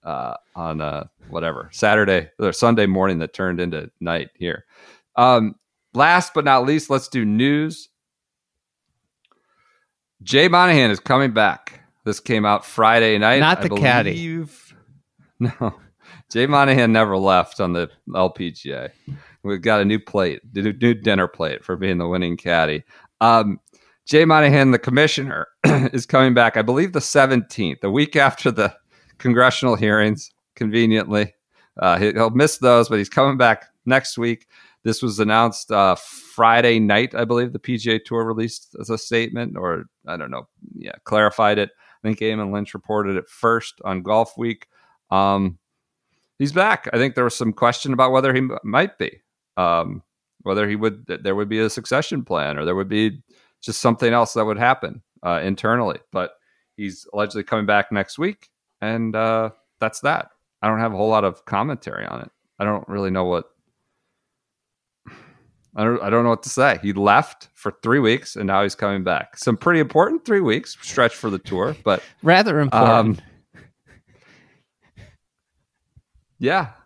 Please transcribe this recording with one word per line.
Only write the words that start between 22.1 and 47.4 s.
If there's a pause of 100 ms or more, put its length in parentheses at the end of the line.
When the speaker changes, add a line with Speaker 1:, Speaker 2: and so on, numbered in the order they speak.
Speaker 1:
caddy. (360)
Um, (460)
Jay
Monahan,
the
commissioner,
<clears throat>
is
coming
back,
I
believe,
the
seventeenth,
the
week
after
the (420)
congressional
hearings, (240)
conveniently. (440)
Uh,
he,
he'll
miss
those,
but
he's
coming
back (180)
next
week. (360)
This
was
announced,
uh,
Friday
night,
I
believe.
The
P
G
A
Tour
released
as
a
statement,
or (200)
I
don't
know, (260)
yeah, (100)
clarified
it. (320)
I
think
Eamon
Lynch
reported
it
first
on
Golf
Week. (420)
Um, (800)
he's
back.
I
think
there
was
some